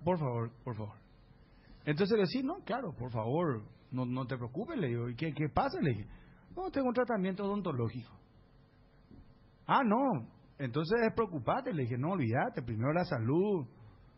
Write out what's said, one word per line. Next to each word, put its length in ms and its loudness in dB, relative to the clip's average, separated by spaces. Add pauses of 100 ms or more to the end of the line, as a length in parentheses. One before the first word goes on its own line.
por 140 4
favor, 320 0 (140)
por 120 -4
favor. 200 -8 (920)
Entonces 240 2
le 140 6
digo, 20 2
"Sí, 160 0
no, 220 -2
claro, 280 -4
por 180 -6
favor, 520 0 (280)
no, 140 -2
no 220 -2
te 100 -4
preocupes", 420 -6
le 100 0
digo, 200 -2
"¿y 80 -6
qué, 160 -4
qué 160 -2
pasa?", 320 0
le 140 2
dije. 120 -8 (480)
"No, 160 -6
tengo 180 0
un 60 0
tratamiento 500 0
odontológico". 680 -2 (1500)
"Ah, 160 6
no, 460 4 (300)
entonces 420 0
despreocupate", 720 0
le 120 0
dije, 120 -2
"no, 140 0
olvídate, 520 0
primero 300 0
la 120 2
salud". 640 2 (520)